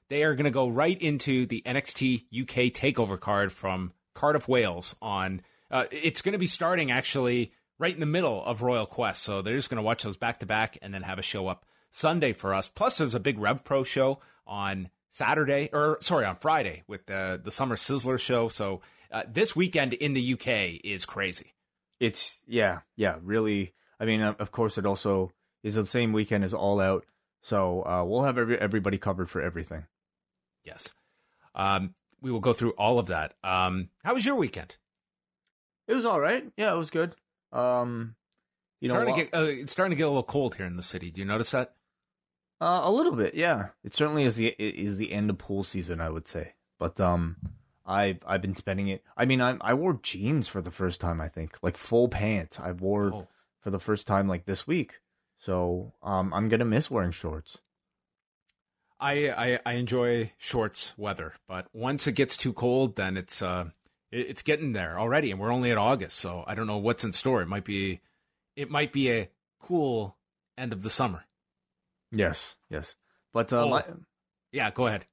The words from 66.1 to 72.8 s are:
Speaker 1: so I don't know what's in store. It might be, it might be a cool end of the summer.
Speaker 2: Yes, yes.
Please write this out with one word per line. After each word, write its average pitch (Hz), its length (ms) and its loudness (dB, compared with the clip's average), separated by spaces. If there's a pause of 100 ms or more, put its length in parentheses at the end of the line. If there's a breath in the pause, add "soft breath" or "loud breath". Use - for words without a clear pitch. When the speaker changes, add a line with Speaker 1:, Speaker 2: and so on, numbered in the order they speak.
Speaker 1:
so 90 280 -6
I 101 100 -6
don't 110 120 -4
know 104 100 -2
what's 113 280 0
in 104 80 -2
store. 127 280 2
It 85 60 -2
might 98 160 -4
be, 98 380 -2 (560)
it 139 120 -8
might 147 220 0
be 135 200 2
a 110 180 0 (320)
cool 123 560 0 (400)
end 123 160 -4
of 95 100 -8
the 107 60 -2
summer. 101 340 -2 (880)
Speaker 2:
Yes, 92 460 0 (120)
yes. 78 260 -10 (360)